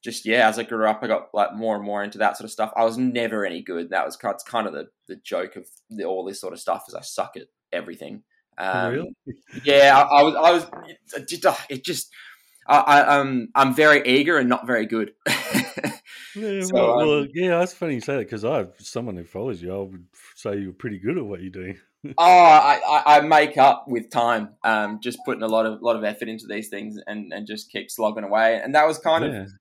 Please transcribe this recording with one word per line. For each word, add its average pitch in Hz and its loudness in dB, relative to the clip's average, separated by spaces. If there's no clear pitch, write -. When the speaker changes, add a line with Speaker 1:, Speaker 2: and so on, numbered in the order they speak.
Speaker 1:
just, - -12
yeah, 113 4
as 110 -2
I 117 -6
grew 110 -4
up, 107 -2
I 110 -8
got, - -4
like, 104 -2
more 110 -4
and 104 -10
more 101 -6
into 107 -14
that 104 -2
sort 107 -16
of 107 -16
stuff. 107 -6
I 113 2
was 113 -2
never 117 -4
any 85 -8
good. 85 -10
That 92 -2
was - -12
ki-, - -8
it's - -8
kind 113 -6
of 78 -12
the, 76 -12
the 92 -16
joke 95 -10
of 92 -20
the, 104 -12
all 92 -6
this 98 -12
sort 92 -12
of 85 -20
stuff - -6
is - -20
I - -14
suck - -10
at 82 -20
everything. 85 -12
Um, 92 -4
Speaker 2:
Really? 175 -12
Speaker 1:
yeah, 139 8
I, 143 6
I - 8
was, 151 2
I 165 6
was, 175 0
it 135 -12
just, 170 -2
it 131 -12
just, - -8
I, 143 6
I, 143 4
um, 131 -4
I'm 131 2
very 147 6
eager 147 2
and 127 0
not 123 -2
very 117 -2
good. 107 -6
<laughs> - -8
Speaker 2:
Yeah, 202 -6
Speaker 1:
So, - -6
Speaker 2:
well, 120 2
Speaker 1:
um, 156 2
Speaker 2:
well, 147 0
yeah, 175 0
that's 175 -4
funny 160 -6
you 120 -6
say 139 -6
that 113 -6
'cause 107 -10
I, 120 -2
someone 117 -10
who 87 -12
follows 98 -10
you, 90 -10
I 98 -8
would 95 -14
say 101 -8
you're 95 -10
pretty 104 -12
good 110 -6
at 151 -6
what 98 -12
you're 92 -12
doing. 95 -14
<laughs> 139 -16
Speaker 1:
Oh, 165 2
I, 160 8
I, 151 6
I - 8
make 151 4
up 139 4
with 120 -6
time, 117 -2
um, 107 -2
just 123 -12
putting 123 -6
a 113 -4
lot 110 0
of, 107 -8
lot 117 0
of 107 -8
effort 107 -6
into 110 -14
these 107 -10
things 107 -12
and, 104 -12
and 104 -12
just 107 -16
keep - -12
slogging 107 -6
away. 110 0
And 131 -10
that 151 6
was 156 -2
kind 160 0
Speaker 2:
Yeah. - -
Speaker 1:
of, 104 -8